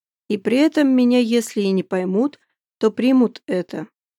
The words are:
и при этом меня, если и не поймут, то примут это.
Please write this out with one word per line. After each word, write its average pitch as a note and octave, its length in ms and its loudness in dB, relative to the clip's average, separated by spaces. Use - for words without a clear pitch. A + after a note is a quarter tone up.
и G#3 80 -4
при G#3+ 220 -2
этом D4+ 300 2
меня, B3 320 2
если A3+ 400 -2
и G3 100 0
не F#3+ 140 0
поймут, F#3+ 560 -4
то A3 120 0
примут B3 560 0
это. F3 400 -8